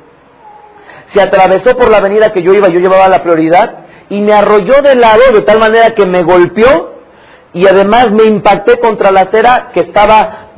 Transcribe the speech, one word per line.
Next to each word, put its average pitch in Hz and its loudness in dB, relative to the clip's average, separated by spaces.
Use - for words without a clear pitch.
se 202 0
atravesó 190 0
por 240 0
la 220 2
avenida 214 -2
que 185 -4
yo 185 2
iba, 202 0
yo 175 -2
llevaba 190 2
la 190 0
prioridad, 170 -2
y 202 -8
me 208 -2
arrolló 208 0
de 277 2
lado 226 2
de 208 0
tal 208 0
manera 226 0
que 208 -2
me 180 -2
golpeó, 180 0
y 180 -2
además 202 0
me 220 2
impacté 214 0
contra 208 -2
la 196 2
acera 220 -2
que - -4
estaba, 208 -2